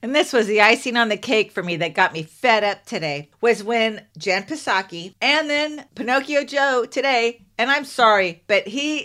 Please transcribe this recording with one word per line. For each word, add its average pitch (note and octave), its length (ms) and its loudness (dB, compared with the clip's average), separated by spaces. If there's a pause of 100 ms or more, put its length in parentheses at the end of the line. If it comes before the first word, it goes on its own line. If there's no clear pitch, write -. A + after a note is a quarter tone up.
And A#3 120 -6
this D4+ 200 0
was A3 140 4
the G#3+ 120 2
icing A#3 380 4
on A#3 120 2
the G#3 80 -2
cake A3 340 0
for G3 100 -6
me F3 160 -4
that D#3+ 160 -4
got F3+ 200 2
me D#3+ 100 -6
fed A3 400 2
up G3+ 220 -2
today, D3+ 440 -6 (120)
was A3+ 220 2
when A3 380 -2 (160)
Jen F#3 260 -2
Psaki F#3+ 800 -6
and D4 300 0
then D4+ 420 -4
Pinocchio C4+ 500 -2
Joe C#4 460 0
today, A#3+ 560 -2 (140)
and A#3 100 0
I'm C#4+ 160 0
sorry, G3+ 640 2
but G3+ 200 0
he C#4+ 380 -4